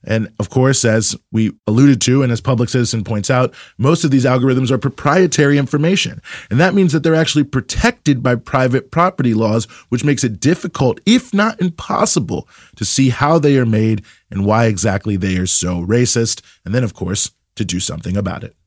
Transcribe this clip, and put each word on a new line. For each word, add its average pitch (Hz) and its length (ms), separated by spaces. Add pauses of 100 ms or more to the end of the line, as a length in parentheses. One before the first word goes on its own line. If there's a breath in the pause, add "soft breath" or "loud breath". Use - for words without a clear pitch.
And 110 380
of 104 100
course, 131 340
as 110 300 (160)
we 110 220 (160)
alluded 127 340
to, 131 220
and 120 80
as 113 80
Public 120 280
Citizen 117 360
points 104 260
out, 127 240 (240 loud breath)
most 151 240
of 147 80
these 131 140
algorithms 127 480
are 123 60
proprietary 143 800
information. 151 640 (300 loud breath)
And 113 80
that 185 160
means 185 180
that 151 120
they're 160 100
actually 156 300
protected 139 760
by 123 140
private 127 560
property 156 420
laws, 110 340 (240 loud breath)
which 120 140
makes 143 200
it 110 160
difficult, 147 680
if 247 260
not 214 280
impossible, - 880 (260 soft breath)
to - 100
see 131 260
how 147 280
they 143 200
are 123 60
made 110 400 (240 soft breath)
and 98 160
why 110 200
exactly 101 520
they 92 200
are 92 100
so 87 400
racist. 117 560 (220 soft breath)
And 95 100
then, 127 80
of 110 120
course, - 360 (240)
to 110 100
do 90 140
something 92 380
about 95 260
it. - 140 (100)